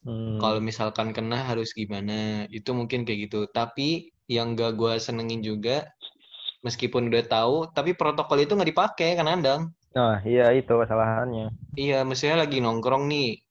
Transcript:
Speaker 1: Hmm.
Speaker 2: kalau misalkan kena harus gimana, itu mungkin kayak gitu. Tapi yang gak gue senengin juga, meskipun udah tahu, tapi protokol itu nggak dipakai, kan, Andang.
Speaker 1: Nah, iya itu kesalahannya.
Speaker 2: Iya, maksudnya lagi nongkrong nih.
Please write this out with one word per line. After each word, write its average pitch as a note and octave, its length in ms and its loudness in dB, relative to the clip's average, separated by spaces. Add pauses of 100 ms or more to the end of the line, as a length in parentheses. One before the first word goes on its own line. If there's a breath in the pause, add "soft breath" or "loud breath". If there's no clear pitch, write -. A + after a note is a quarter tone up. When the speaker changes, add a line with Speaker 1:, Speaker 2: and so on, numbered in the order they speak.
Speaker 1:
Hmm. A2+ 360 -6
Speaker 2:
kalau A2 220 0
misalkan A2 500 -4
kena A2+ 320 -4
harus A2+ 320 -4
gimana, G#2+ 720 -4
itu A2 220 -8
mungkin B2 320 -2
kayak G#2+ 240 -4
gitu. G#2 240 -4
Tapi C#3 560 -2 (200)
yang A#2 280 -2
gak A#2 200 0
gue A2+ 220 0
senengin A2+ 460 -4
juga, A2 400 -2 (800 loud breath)
meskipun A#2+ 480 -2
udah A#2 160 2
tahu, A#2 300 2 (140)
tapi D3+ 220 -2
protokol D3+ 460 2
itu D3 160 4
nggak F#3 160 2
dipakai, F3 440 2
kan, E3 140 2
Andang. E3 460 0 (180)
Speaker 1:
Nah, A2+ 300 2
iya A#2+ 300 6
itu C3 180 2
kesalahannya. A2+ 800 2 (240)
Speaker 2:
Iya, C#3 280 0
maksudnya C#3 360 2
lagi D3 200 2
nongkrong A#2+ 480 2
nih. C#3+ 440 -2